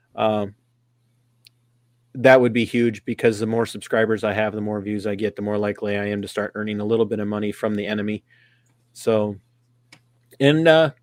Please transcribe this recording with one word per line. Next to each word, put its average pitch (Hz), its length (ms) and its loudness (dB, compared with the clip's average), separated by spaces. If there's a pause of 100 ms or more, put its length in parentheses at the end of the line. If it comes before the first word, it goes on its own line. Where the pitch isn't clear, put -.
(140)
Um, 107 420 -2 (1600)
that 131 220 8
would 120 140 4
be 117 140 0
huge, 117 400 0
because 113 320 0
the 110 80 -4
more 113 180 -2
subscribers 110 600 -2
I 104 100 0
have, 107 180 -2
the 107 80 -6
more 104 220 -6
views 104 240 -6
I 104 80 -4
get, 101 220 -4
the 101 60 -8
more 104 140 -4
likely 104 400 -4
I 101 100 -4
am 104 140 -4
to 98 80 -8
start - 260 -6
earning 104 260 -6
a 104 40 -6
little 113 220 2
bit 107 140 -6
of 104 80 -6
money 104 220 -4
from 107 260 -4
the 101 100 -4
enemy. 104 380 -6 (680)
So, 107 440 -2 (1040)
and, 156 280 4
uh, 160 240 6 (100)